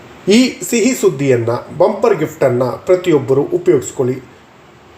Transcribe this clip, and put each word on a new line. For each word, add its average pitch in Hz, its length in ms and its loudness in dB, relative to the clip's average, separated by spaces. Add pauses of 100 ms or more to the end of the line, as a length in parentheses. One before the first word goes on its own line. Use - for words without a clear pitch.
(280)
ಈ 233 360 2
ಸಿಹಿ 240 320 0
ಸುದ್ದಿಯನ್ನು, 135 840 -2
ಬಂಪರ್ 208 380 2
ಗಿಫ್ಟನ್ನು 127 680 -2
ಪ್ರತಿಯೊಬ್ಬರು 147 560 2
ಉಪಯೋಗಿಸ್ಕೊಳ್ಳಿ. 139 800 -2 (760)